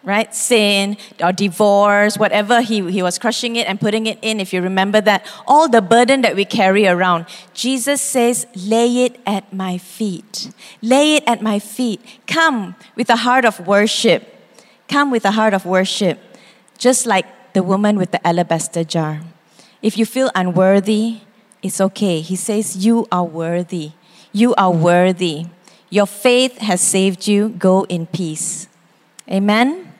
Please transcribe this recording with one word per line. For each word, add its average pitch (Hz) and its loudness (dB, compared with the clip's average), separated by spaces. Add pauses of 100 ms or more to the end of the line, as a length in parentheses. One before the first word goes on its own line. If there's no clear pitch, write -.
right? 208 -4
Sin 202 0 (240)
or 175 2
divorce, 202 2
whatever, 208 2
he, 208 -2
he 185 -2
was 180 -4
crushing 233 -4
it 233 -2
and 196 -6
putting 220 -2
it 220 -6
in, 220 -4
if 190 -6
you 185 -2
remember 190 0
that. 196 0 (200)
All 302 4
the 233 4
burden 240 4
that 202 0
we 196 0
carry 196 2
around. 180 0 (260)
Jesus 269 -4
says, 240 -2
"Lay 233 0
it 247 -6
at 196 -6
my 185 -6
feet. - -10 (320)
Lay 285 2
it 294 0
at 233 0
my 208 -2
feet." 233 -6 (260)
Come 254 -2 (200)
with - -4
a 233 2
heart 254 2
of 196 -2
worship. 202 2 (540)
Come 285 0
with 233 -2
a 208 2
heart 220 2
of 190 -2
worship. 185 0 (640)
Just 247 2
like 196 0 (260)
the 190 2
woman 202 0
with 180 -2
the - -4
alabaster 170 -2
jar. 156 -4 (600)
If 214 -2
you 220 2
feel 262 -2
unworthy, 196 2 (400)
it's - -4
okay. 190 0
He 175 -6
says, 202 -4
"You 233 2
are 180 -2
worthy. 165 -6 (400)
You 233 2
are 185 2
worthy. 175 2 (420)
Your 202 2
faith 254 0
has 202 -2
saved 190 0
you. 208 2
Go 185 2
in 170 -6
peace." 160 -8 (640)
Amen? 226 0